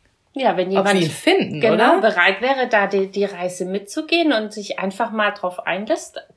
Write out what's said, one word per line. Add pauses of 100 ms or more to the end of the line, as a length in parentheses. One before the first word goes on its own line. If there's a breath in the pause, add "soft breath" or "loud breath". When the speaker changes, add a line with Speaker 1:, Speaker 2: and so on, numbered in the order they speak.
(340)
Speaker 1:
Ja,
wenn
Speaker 2:
ob
sie
Speaker 1:
jemand
Speaker 2:
ihn
finden,
Speaker 1:
genau
Speaker 2:
oder?
Speaker 1:
bereit
wäre,
da
die,
die
Reise
mitzugehen
und
sich
einfach
mal
drauf
einlässt. (160)